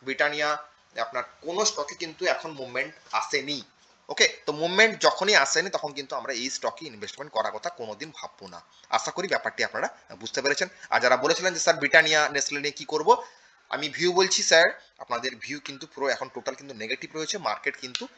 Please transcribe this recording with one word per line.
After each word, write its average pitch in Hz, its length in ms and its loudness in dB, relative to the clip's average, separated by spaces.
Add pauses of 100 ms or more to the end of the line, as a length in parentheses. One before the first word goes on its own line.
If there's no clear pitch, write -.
ব্রিটানিয়া, 147 540 0 (420)
আপনার 117 240 -4 (180)
কোনো 175 240 0
স্টকে - 300 -2
কিন্তু 160 300 -6
এখন 160 260 -2
মুভমেন্ট 135 440 -6 (160)
আসেনি। 139 500 -2 (480)
ওকে, 170 180 4 (160)
তো - 100 -2
মুভমেন্ট 180 480 4
যখনই 190 340 4
আসেনি 185 340 4
তখন 151 240 -4
কিন্তু 139 220 -10
আমরা 127 180 -6
এই 120 160 -4
স্টকে - 360 -6
ইনভেস্টমেন্ট 123 480 -14
করার 107 180 0
কথা 107 180 -8
কোনোদিন 113 460 -10
ভাববো - 320 -16
না। 87 120 -16 (320)
আশা 113 200 0
করি 180 160 -4
ব্যাপারটি 120 360 -2
আপনারা 120 240 -2 (280)
বুঝতে 110 260 -8
পেরেছেন। 143 260 2 (220)
আর 117 120 4
যারা 123 160 8
বলেছিলেন 165 360 2
যে, 160 60 -6
"স্যার, 165 160 4
ব্রিটানিয়া, 156 540 4
নেসলে 143 300 -2
নিয়ে 143 120 -4
কি 143 140 -12
করব?" 156 240 2 (640)
আমি 139 180 -4
ভিউ 151 240 0
বলছি 190 300 2
স্যার, 165 240 6 (320)
আপনাদের 123 360 -4
ভিউ 127 240 -10
কিন্তু 143 280 -14
পুরো - 220 -6
এখন 127 200 -4
টোটাল 123 260 -8
কিন্তু 139 180 -16
নেগেটিভ 113 420 -8
রয়েছে। 156 220 -6
মার্কেট 135 400 -4
কিন্তু 127 260 -8 (140)